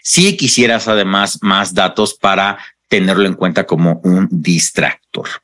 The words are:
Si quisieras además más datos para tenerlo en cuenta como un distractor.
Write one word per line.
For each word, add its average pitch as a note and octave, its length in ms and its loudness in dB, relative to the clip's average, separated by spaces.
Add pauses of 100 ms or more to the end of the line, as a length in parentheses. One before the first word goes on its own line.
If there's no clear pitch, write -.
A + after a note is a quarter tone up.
Si F#3+ 320 2
quisieras A#2 540 0
además G2 520 0
más G2 320 0
datos F#2+ 420 0
para G2 420 0 (320)
tenerlo F#2+ 360 2
en F#2 100 -2
cuenta F#2 300 -2
como E2 380 0
un F#2 260 2
distractor. - 1000 -4 (140)